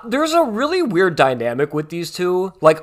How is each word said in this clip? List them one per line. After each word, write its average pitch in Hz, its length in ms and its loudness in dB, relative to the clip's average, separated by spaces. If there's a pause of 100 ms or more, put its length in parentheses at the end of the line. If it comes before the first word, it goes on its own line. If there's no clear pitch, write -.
there's 285 260 0
a 339 100 4
really 285 380 0
weird 190 340 2
dynamic 131 600 0
with 151 160 -4
these 170 200 -8
two. 180 520 -2
Like, 156 200 4